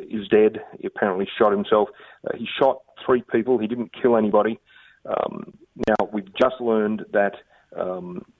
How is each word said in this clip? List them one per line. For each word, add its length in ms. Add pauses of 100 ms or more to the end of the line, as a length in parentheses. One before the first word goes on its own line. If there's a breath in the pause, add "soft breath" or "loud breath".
is 200
dead. 320 (180)
He 80
apparently 420 (100)
shot 140
himself. 380 (360 loud breath)
Uh, 100
he 120 (100)
shot 220 (240)
three 180
people. 360
He 80
didn't 260
kill 240
anybody. 420 (460 soft breath)
Um, 480 (340)
now, 260
we've 220
just 260
learned 520
that, 220 (420 soft breath)
um, 480 (160)